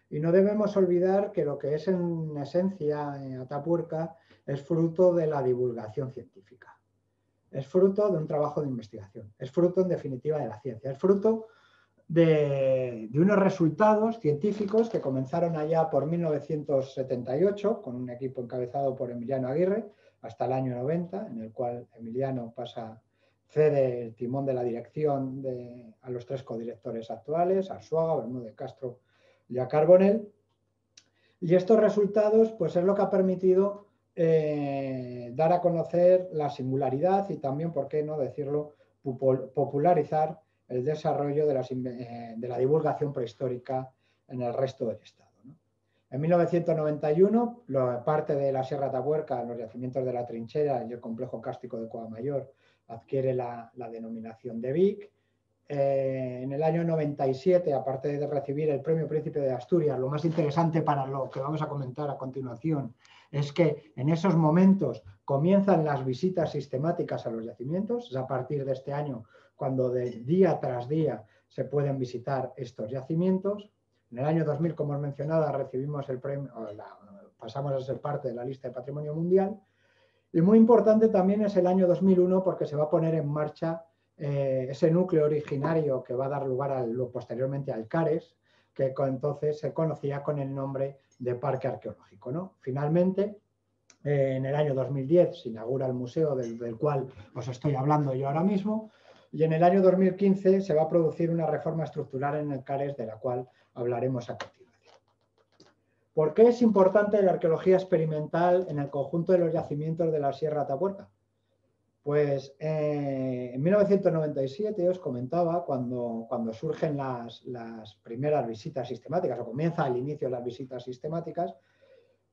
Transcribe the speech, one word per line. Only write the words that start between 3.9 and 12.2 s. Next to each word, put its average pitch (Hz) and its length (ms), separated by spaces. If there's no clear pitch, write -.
es 139 160
fruto 165 520
de 170 120
la 147 160
divulgación 123 680
científica. - 680
Es 135 160
fruto 196 440
de 175 80
un 156 100
trabajo 147 340
de 147 60
investigación. 113 720
Es 131 100
fruto, 180 320
en 185 60
definitiva, 147 500
de 131 100
la 107 120
ciencia. 127 320
Es 135 80
fruto 214 480
de, 135 1040